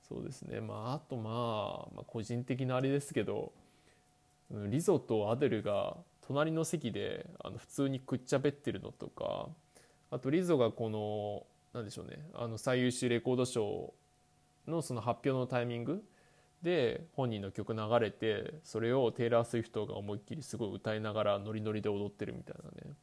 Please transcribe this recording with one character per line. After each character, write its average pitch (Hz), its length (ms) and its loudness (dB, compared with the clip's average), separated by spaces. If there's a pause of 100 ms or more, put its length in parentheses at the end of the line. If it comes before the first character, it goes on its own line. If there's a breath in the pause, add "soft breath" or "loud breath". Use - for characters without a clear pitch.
そ 117 160 -10
う - 40 -8
で - 80 -8
す - 120 -14
ね。 110 180 -8
ま 107 140 -8
あ、 113 180 -6
あ 156 60 -6
と、 - 180 -8
ま 110 720 -4
あ、 - 60 -18
ま - 80 -10
あ、 - 20 -12
個 113 160 -6
人 120 240 -4
的 131 200 0
な 127 120 2
あ 131 40 2
れ 135 80 2
で 139 120 4
す - 120 -10
け 107 120 2
ど、 104 260 -4 (1000 soft breath)
う 104 160 -4
ん、 - 20 -2
リ 139 120 2
ゾ 170 180 6
と 107 320 2
ア 120 40 4
デ 139 140 4
ル 107 140 0
が 101 340 0 (240)
隣 147 300 0
の 160 120 2
席 151 280 0
で、 - 360 -4 (160)
あ - 60 -6
の、 - 80 -8
普 - 100 -14
通 139 200 0
に 135 120 0
く 131 180 -2
っ - 20 -2
ち 139 160 0
ゃ 135 40 4
べ 143 120 4
っ - 20 -10
て - 180 -4
る 98 100 -4
の - 100 -10
と - 160 -12
か、 - 400 -4 (640 soft breath)
あ 120 80 -4
と 135 100 -2
リ 175 140 4
ゾ 175 140 4
が 113 140 6
こ 113 180 -4
の、 104 580 -2 (260)
な 120 80 -6
ん 107 40 -6
で 101 60 -10
し - 60 -10
ょ - 60 -10
う - 40 -10
ね、 - 160 -12 (100)
あ 117 140 -4
の、 113 100 -6
最 127 240 2
優 123 100 6
秀 123 180 0
レ 117 100 4
コ 127 140 2
ー 123 40 4
ド 123 80 4
賞 101 480 -2 (760)
の 160 140 0
そ 135 120 -4
の 117 80 -2
発 117 280 0
表 - 20 4
の 127 160 2
タ 123 160 0
イ - 20 0
ミ 120 140 -2
ン 117 60 -4
グ 185 180 -2 (580 soft breath)
で 165 520 2
本 127 160 0
人 107 120 -2
の 98 100 -4
曲 110 220 -4
流 110 60 -2 (200)
れ 107 120 4
て、 107 420 0 (100)
そ - 160 -4
れ 117 140 4
を 127 180 4
テ 120 140 0
イ 117 40 4
ラ 117 140 6
ー・ 117 40 -2
ス 120 100 0
ウ - 40 4
ィ - 20 -2
フ - 80 -8
ト 107 160 -2
が 104 80 -6
思 104 200 -4
い 104 40 -6
っ - 20 -10
き - 140 -10
り 160 80 -8
す - 120 -8
ご 117 120 -2
い 98 80 -4
歌 110 180 -2
い 107 80 -2
な 107 120 -2
が 107 100 2
ら 101 160 4
ノ 104 140 -4
リ 107 80 -2
ノ 107 120 0
リ 107 80 -2
で 104 80 0
踊 104 180 0
っ 98 40 -6
て - 140 -4
る 120 100 -6
み 127 80 -10
た - 80 -14
い - 120 -10
な - 60 -12 (180)
ね。 143 160 -14